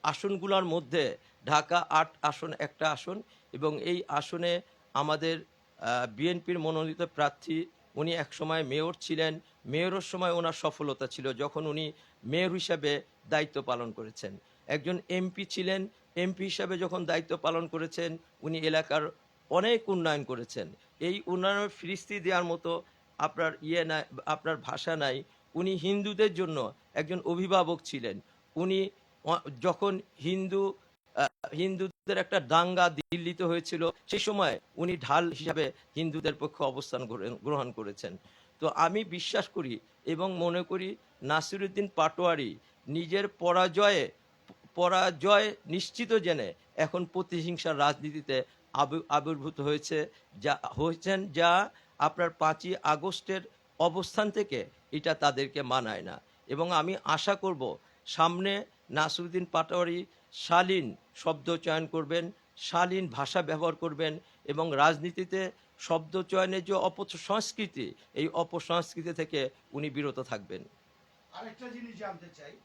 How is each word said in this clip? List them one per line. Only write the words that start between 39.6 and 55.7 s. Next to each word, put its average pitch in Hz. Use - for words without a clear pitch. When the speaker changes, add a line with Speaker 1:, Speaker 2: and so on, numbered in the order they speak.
Speaker 1:
এবং 175
মনে 175
করি 185
নাসিরউদ্দিন 196
পাটোয়ারি 160
নিজের 170
পরাজয়ে, 180
পরাজয় 185
নিশ্চিত 202
জেনে 127
এখন 165
প্রতিহিংসার 170
রাজনীতিতে 143
আবি-, 143
আবির্ভূত 151
হয়েছে, 151
যা 143
হয়েছেন, 170
যা 170
আপনার 170
পাঁচই 160
আগস্টের 180
অবস্থান 180
থেকে 202
এটা 156
তাদেরকে 139
মানায় 123